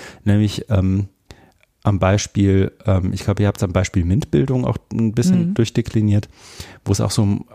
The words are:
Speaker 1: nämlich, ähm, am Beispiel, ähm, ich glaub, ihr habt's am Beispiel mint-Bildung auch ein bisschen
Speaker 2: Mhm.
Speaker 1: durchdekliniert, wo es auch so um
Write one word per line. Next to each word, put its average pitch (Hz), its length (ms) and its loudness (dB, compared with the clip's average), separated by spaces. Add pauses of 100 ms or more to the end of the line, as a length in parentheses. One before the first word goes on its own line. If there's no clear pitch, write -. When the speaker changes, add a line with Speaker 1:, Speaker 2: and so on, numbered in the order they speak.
(260)
Speaker 1:
nämlich, 104 440 0
ähm, 95 380 0 (760)
am 98 160 0
Beispiel, 98 720 2 (160)
ähm, 95 260 0
ich 95 120 -8
glaub, 101 140 -2
ihr 104 60 2
habt's 101 160 -2
am 95 100 -2
Beispiel 92 340 0
mint-Bildung 127 600 0
auch 123 120 -2 (140)
ein 113 220 -2
bisschen 170 360 2
Speaker 2:
Mhm. 196 40 -4
Speaker 1:
durchdekliniert, 107 760 0 (540)
wo 104 80 -4
es 98 80 0
auch 107 120 -2
so 117 100 -2
um 98 340 0